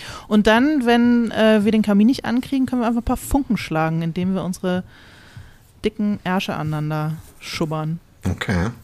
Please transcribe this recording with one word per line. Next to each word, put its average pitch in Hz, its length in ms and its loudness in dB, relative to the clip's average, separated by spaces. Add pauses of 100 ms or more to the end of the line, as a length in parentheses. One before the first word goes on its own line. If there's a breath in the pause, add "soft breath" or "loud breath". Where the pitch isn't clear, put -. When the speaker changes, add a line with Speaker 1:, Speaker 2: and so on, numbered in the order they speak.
(260 loud breath)
Speaker 1:
Und 214 200 2
dann, 247 400 4
wenn, 240 460 4
äh, 214 340 4
wir 226 60 4
den 220 100 4
Kamin 208 240 4
nicht - 180 2
ankriegen, 262 400 -2
können 247 160 -2
wir 226 80 0
einfach 233 140 -2
ein - 20 -20
paar 247 140 -2
Funken 269 400 -2
schlagen, 160 420 -2
indem 175 340 -2
wir 185 80 -2
unsere 180 420 -4 (1000 loud breath)
dicken 208 400 -2
Ärsche 185 300 -2
aneinander 156 600 -4 (260)
schubbern. 156 600 -6 (240)
Speaker 2:
Okay, 92 440 -2 (160)